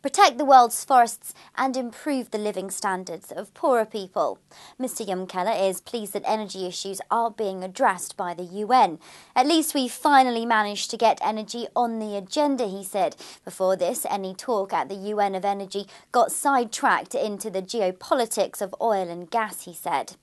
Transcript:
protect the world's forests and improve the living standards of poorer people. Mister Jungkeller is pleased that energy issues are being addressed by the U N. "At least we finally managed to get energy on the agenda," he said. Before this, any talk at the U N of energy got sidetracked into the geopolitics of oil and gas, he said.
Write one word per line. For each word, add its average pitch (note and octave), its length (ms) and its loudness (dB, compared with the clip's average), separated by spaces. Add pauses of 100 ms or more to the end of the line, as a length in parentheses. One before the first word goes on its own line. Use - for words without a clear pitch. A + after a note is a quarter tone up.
protect D4 380 4
the D4+ 60 0
world's B3+ 400 8
forests - 500 4 (220)
and C4 200 0
improve B3+ 540 -4
the G#3+ 80 -4
living G3 320 -4
standards F#3 640 -6
of G3 200 -10
poorer B3 320 2
people. F#3+ 540 -4 (400)
Mister B3 260 -6
Jungkeller F#3 640 -2
is F#3+ 120 -2
pleased G#3+ 320 -8
that G#3 120 -4
energy F#3+ 420 -4
issues F#3+ 340 -8 (100)
are A#3 220 0
being F#3+ 320 -6
addressed F#3+ 160 -8 (360)
by F3+ 180 -6
the F3 80 -12
U G3 300 -4
N. G#3 260 4 (360)
"At C4 120 4
least D#4+ 260 2
we C4 160 0
finally B3+ 560 4
managed G#3+ 460 0
to A3+ 80 -8
get A3 240 4
energy A3 520 -4
on A#3 240 0
the G#3+ 160 -6
agenda," B3 520 0
he G3 180 -6
said. F#3+ 320 -2 (260)
Before F#3+ 320 0
this, F#3 360 -2
any F#3+ 240 -4
talk G3 400 -2
at D#3+ 160 -2
the F#3+ 120 -10 (100)
U G#3 60 -4
N G3+ 160 2
of F#3 120 -4
energy G3 400 -4 (260)
got A#3+ 180 4
sidetracked A#3+ 840 0
into G#3 340 -4
the F#3+ 140 -4
geopolitics G#3+ 1000 -2
of F#3+ 220 -8
oil G3 260 0
and E3+ 220 -12
gas, G#3+ 320 -4
he F3+ 100 -16
said. D#3+ 500 -4